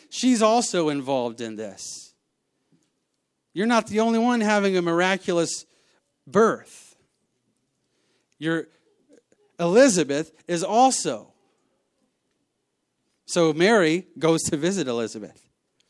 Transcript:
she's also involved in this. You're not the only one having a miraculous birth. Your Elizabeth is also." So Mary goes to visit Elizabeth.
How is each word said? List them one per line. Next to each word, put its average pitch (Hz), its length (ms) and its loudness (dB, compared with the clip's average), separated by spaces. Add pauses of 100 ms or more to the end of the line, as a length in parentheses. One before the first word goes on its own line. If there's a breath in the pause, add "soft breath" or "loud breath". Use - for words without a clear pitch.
she's 240 320 0
also 190 460 2
involved 127 540 -4
in 110 160 -10
this. - 560 -14 (1400)
You're 196 140 -2
not 226 200 2
the 208 120 -2
only 226 200 2
one 240 200 0
having 202 380 2
a 180 40 0
miraculous 175 840 -2 (600)
birth. - 680 -2 (1400)
Your 160 300 -4 (920)
Elizabeth 170 720 2 (160 soft breath)
is 170 160 -4
also." 190 680 0 (1900)
So 165 260 2
Mary 175 560 2 (100)
goes 160 260 0
to - 140 -4
visit 170 300 -2
Elizabeth. 113 640 -8 (400)